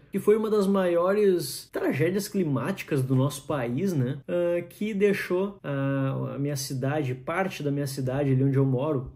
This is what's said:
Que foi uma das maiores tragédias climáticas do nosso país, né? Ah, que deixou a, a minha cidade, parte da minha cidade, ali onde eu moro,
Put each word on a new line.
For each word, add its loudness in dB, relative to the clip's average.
Que -4
foi 6
uma 0
das 4
maiores 2
tragédias 0
climáticas -2
do 0
nosso 0
país, -2
né? -2
Ah, 0
que -6
deixou 0
a, -2
a -6
minha -2
cidade, -2
parte -4
da 0
minha -2
cidade, -2
ali 4
onde 2
eu 4
moro, -2